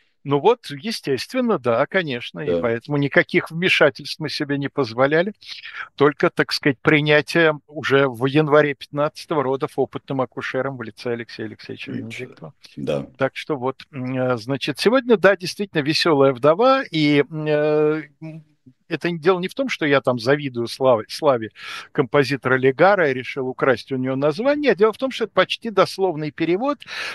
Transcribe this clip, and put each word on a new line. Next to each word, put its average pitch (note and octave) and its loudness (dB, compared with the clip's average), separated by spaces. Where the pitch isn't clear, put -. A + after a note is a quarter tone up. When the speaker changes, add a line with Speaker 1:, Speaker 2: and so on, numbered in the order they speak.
Speaker 1:
Ну C#3+ 2
вот, A3 2
естественно, G#3 -4
да, A#2+ 0
конечно, D#3+ -6
и D3+ -8
Speaker 2:
Да. F2 0
Speaker 1:
поэтому A#2+ -2
никаких D#3 2
вмешательств D#3+ 0
мы D3+ -6
себе C#3+ -4
не C#3 -4
позволяли, C#3 0
только, D3 2
так - -2
сказать, - -2
принятие D3+ 2
уже C#3 0
в B2 -4
январе D3 4
пятнадцатого D3 -4
родов C3+ -4
опытным C3+ -4
акушером C3 -6
в A#2+ -10
лице A2+ -8
Алексея A#2 -10
Алексеевича G#2+ -14
Speaker 2:
Ничего. A2+ -8
Speaker 1:
Венедиктова. B2 -16
Speaker 2:
Да. C#2+ -6
Speaker 1:
Так C3 -4
что - -6
вот, C3 -6
м, C3 -6
э, B2+ 0
значит, C3 -6
сегодня, A#3+ 2
да, F#3+ 6
действительно F3+ -6
веселая C#3 4
вдова, F3 2
и, D3 2
м, D#3 -6
э, D3+ 0
м, D#3+ -16
это E3+ -4
дело F3 0
не F#3 -6
в - -14
том, C4+ -4
что - -6
я C#3+ 4
там B2+ -2
завидую B2+ -2
славе, B2+ 2
славе A#2+ 0
композитора C3 2
Легара C#3+ 4
и B2+ 0
решил B2+ -6
украсть B2+ 0
у C3 -4
нее C3 -2
название, A#3 0
а - 4
дело A3 4
в - -8
том, C4 -4
что - -4
это - -10
почти F#3+ -2
дословный F3 0
перевод F#3+ -2